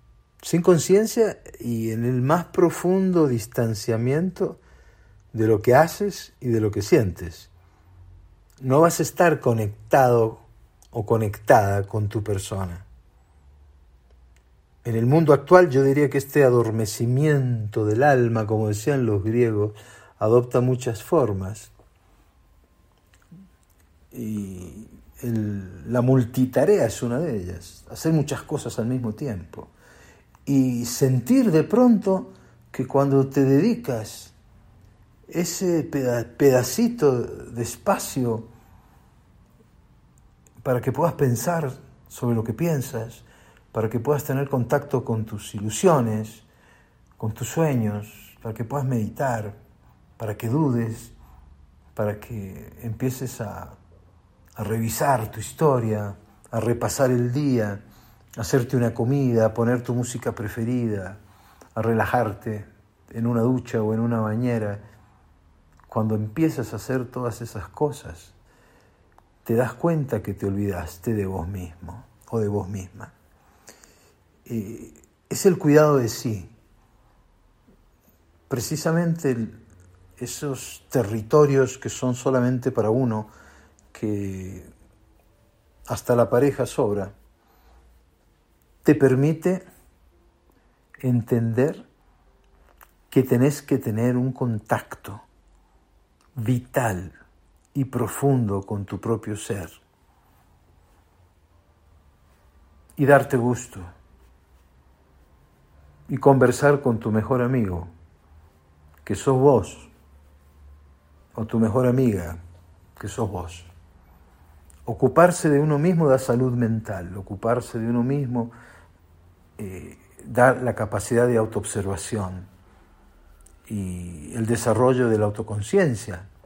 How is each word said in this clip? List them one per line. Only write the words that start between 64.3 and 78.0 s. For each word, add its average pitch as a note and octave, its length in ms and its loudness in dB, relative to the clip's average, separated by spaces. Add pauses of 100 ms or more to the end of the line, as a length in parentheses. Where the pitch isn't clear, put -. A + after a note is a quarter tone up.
Cuando A2 280 -2
empiezas C3+ 560 -2
a A2+ 40 -8
hacer B2+ 300 -4
todas A#2+ 340 -8
esas - 280 -12
cosas, - 640 -6 (1120)
te A2+ 100 0
das A#2+ 180 2
cuenta D3+ 500 -2
que G2+ 120 -6
te - 120 -6
olvidaste G2 680 -4
de G2+ 120 -2
vos F#2 220 -6
mismo F2+ 560 -14 (260)
o A#2 80 -4
de G#2 100 -2
vos G2 200 -4
misma. G2 460 -14 (1300)
Eh, A2+ 480 -10 (360)
es - 180 -2
el F3+ 120 6
cuidado D3+ 380 6
de A#2+ 120 0
sí. G#2 420 -8 (2000)